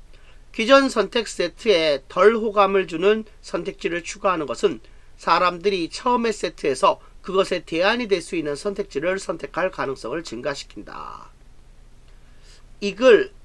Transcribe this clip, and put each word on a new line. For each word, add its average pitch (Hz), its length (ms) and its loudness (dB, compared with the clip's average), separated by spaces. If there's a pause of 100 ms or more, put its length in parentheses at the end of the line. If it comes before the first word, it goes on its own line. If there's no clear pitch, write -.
(540)
기존 269 360 4
선택 214 380 -2
세트에 165 800 0
덜 208 280 4
호감을 202 520 2
주는 196 380 0 (160)
선택지를 175 600 -6
추가하는 180 420 -2
것은 123 340 -2 (380)
사람들이 175 720 0
처음의 233 440 0
세트에서 165 640 0 (220)
그것에 180 420 -2
대안이 208 440 0
될 185 140 0
수 - 140 -10
있는 151 200 -4
선택지를 190 640 -4
선택할 175 500 -6
가능성을 135 540 -8
증가시킨다. 95 1080 -12 (1500)
이글 202 500 4 (140)